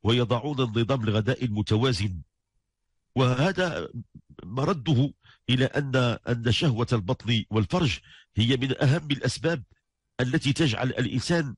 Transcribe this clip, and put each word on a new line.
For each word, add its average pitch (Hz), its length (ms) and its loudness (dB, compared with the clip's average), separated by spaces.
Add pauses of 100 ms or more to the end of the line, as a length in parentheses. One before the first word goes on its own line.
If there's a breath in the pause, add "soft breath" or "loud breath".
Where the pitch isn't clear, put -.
ويضعون 123 580 0
النظام 117 440 0
الغذائي 110 420 0
المتوازن، 104 760 0 (920)
وهذا 135 720 2 (560)
مرده 135 680 0 (380 soft breath)
إلى 127 140 4
أن، 135 320 -2 (320)
أن 120 240 0
شهوة 120 400 2
البطن 113 580 0
والفرج 110 480 0 (380 loud breath)
هي 117 200 2
من 127 260 -2
أهم 143 280 2
الأسباب 139 520 -2 (580)
التي 127 320 0
تجعل 131 360 0
الإنسان، 127 680 -2